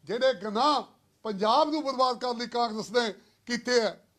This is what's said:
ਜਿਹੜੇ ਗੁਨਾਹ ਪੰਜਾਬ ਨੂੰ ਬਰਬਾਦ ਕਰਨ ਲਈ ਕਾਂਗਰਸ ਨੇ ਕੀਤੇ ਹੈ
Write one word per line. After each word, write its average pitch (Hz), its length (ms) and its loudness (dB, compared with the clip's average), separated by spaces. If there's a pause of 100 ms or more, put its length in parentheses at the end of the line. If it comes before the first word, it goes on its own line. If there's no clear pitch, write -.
ਜਿਹੜੇ 247 300 0
ਗੁਨਾਹ 220 480 0 (420)
ਪੰਜਾਬ 220 480 2
ਨੂੰ 311 120 -2
ਬਰਬਾਦ 254 360 0
ਕਰਨ 247 180 -4
ਲਈ 240 100 -6
ਕਾਂਗਰਸ 220 420 -2
ਨੇ 233 220 0 (340)
ਕੀਤੇ 240 340 0
ਹੈ 196 180 -2 (200)